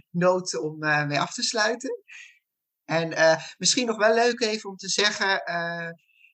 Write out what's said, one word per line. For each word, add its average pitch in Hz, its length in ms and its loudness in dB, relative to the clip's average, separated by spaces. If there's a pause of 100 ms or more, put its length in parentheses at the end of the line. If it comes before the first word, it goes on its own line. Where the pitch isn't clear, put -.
(100)
noot 180 480 2
om, 156 240 -6
eh, 151 240 2
mee 143 140 0
af 170 140 -2
te 240 80 -8
sluiten. 240 600 -2 (840)
En, 160 280 -2
eh, 160 320 4 (140)
misschien 233 280 0
nog 226 100 -2
wel 214 180 4
leuk 233 260 2
even 214 300 -2
om 190 60 -12
te 190 120 -10
zeggen, 202 560 0
eh, 170 460 -4 (440)